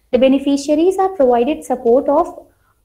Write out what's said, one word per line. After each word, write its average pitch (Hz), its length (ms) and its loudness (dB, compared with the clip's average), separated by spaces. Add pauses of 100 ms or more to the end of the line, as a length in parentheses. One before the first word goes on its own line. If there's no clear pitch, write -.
(100)
The 247 80 0
beneficiaries 277 800 0
are 381 120 -2
provided 254 540 0
support 254 440 0
of 311 380 -2 (380)